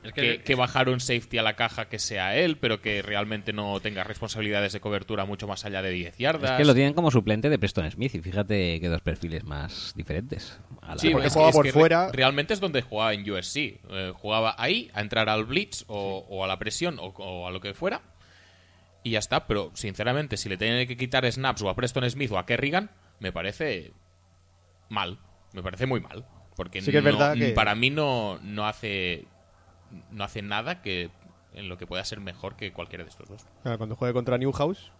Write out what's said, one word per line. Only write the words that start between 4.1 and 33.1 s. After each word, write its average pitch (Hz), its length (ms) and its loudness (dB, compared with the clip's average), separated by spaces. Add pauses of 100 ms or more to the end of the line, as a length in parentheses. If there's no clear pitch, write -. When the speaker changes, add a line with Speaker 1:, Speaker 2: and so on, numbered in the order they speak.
Speaker 2:
de 104 80 -6
cobertura 101 460 -2
mucho 101 240 -6
más 98 160 -6
allá 98 160 -4
de 95 100 -2
diez 87 260 -4
yardas. 139 340 0
Speaker 1:
Es 127 60 2
que 147 60 6
lo 143 100 10
tienen 139 200 6
como 160 180 4
suplente 110 380 4
de 139 100 4
Preston 85 320 0
Smith 123 240 -4
y 82 60 -4
fíjate 92 580 0
que 87 80 -2
dos 82 140 0
perfiles 80 420 -4
más - 540 -8
diferentes. 80 600 -8 (240)
A - 140 -12
la - 40 -6
Speaker 2:
Sí, 160 100 4
Speaker 3:
Porque 147 180 4
Speaker 2:
es 139 60 2
Speaker 3:
jugaba 156 180 10
Speaker 2:
que, 156 60 8
es - 0 -
Speaker 3:
por 143 80 10
Speaker 2:
que 131 80 2
Speaker 3:
fuera. 165 320 8
Speaker 2:
re-, 190 80 -4
realmente 139 400 2
es 190 80 -2
donde 147 220 0
jugaba 110 300 0
en 101 160 -4
U 101 60 -2
S 90 160 -6
C. 139 380 -6
Eh, 95 260 -6
jugaba 110 420 0
ahí 185 360 -2
a 104 80 -4
entrar 107 260 0
al 110 160 0
blitz - 440 -4
o, 98 420 -6
o 95 160 -4
a - 20 -2
la 95 100 -2
presión 139 420 -4
o, 90 80 -10
o 92 400 -10
a 92 40 -6
lo 92 80 -8
que 98 140 -10
fuera. 185 280 -4 (1000)
Y 117 80 -6
ya 107 80 2
está, 131 260 0
pero 101 280 0
sinceramente, 120 640 -2
si - 100 -6
le 95 80 -2
tienen 117 320 0
que 127 80 -6
quitar 127 340 0
snaps 123 340 -2
o 98 60 2
a 92 60 0
Preston 123 340 0
Smith 131 220 -4
o 98 80 0
a 87 60 -6
Kerrigan, 143 440 0 (300)
me 92 140 -6
parece 92 580 -6 (1000)
mal. 101 280 -4 (360)
Me 95 100 -10
parece 95 240 -4
muy 127 120 0
mal. - 260 -12 (300)
Porque 92 260 -8
Speaker 3:
Sí 147 100 0
que 147 80 6
es 143 40 4
Speaker 2:
no, - 80 8
Speaker 3:
verdad 143 240 4
que 120 140 2
Speaker 2:
para 107 260 4
mí 123 160 2
no, 127 500 0
no 104 260 -6
hace, 95 580 -4 (840)
no 104 120 -8
hace 104 180 -8
nada 113 400 -4
que, 90 300 -4 (420)
en 98 160 -12
lo 90 80 -10
que 90 80 -14
pueda 90 180 -6
ser 107 160 -10
mejor 95 360 -12
que 98 180 -10
cualquiera 87 300 -12
de 85 80 -18